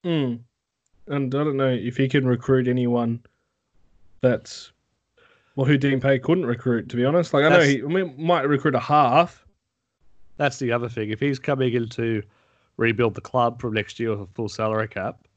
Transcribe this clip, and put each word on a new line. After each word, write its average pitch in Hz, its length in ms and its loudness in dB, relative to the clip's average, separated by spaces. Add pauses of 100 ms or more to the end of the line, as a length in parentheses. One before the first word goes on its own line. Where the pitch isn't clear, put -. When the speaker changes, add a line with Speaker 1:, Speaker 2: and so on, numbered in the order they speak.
Speaker 1:
Hmm. 147 320 -2 (720)
And 139 280 -2
I 147 80 0
don't 143 140 -2
know 135 120 2
if 123 280 -2
he 135 100 2
can 139 180 2
recruit 127 420 2
anyone 120 520 0 (1000)
that's, - 500 -2 (840)
well, 135 100 0
who 143 120 4
Dean 135 220 0
Pay 135 200 2
couldn't 160 260 0
recruit, 117 440 -2
to 120 60 -10
be 123 100 0
honest. 165 280 2
Like, 143 120 4
I 160 40 6
know 175 100 6
Speaker 2:
That's 143 100 6
Speaker 1:
he, 135 120 0
I 139 60 -6
mean, 175 300 -2
might 160 300 2
recruit 143 280 0
a 120 40 2
half. 147 680 2 (920)
Speaker 2:
That's 143 220 -2
the 120 120 -2
other 120 180 -2
thing. 110 200 -6
If 107 100 -6
he's 139 200 -2
coming 131 340 -2
in 117 160 -2
to 113 340 -4 (540)
rebuild 117 380 2
the - 60 -12
club 120 380 -2
from 113 140 -6
next - 260 -6
year 113 120 -2
with 101 100 -4
a 95 120 -16
full 113 160 -6
salary 110 380 -2
cap - 320 -8 (180)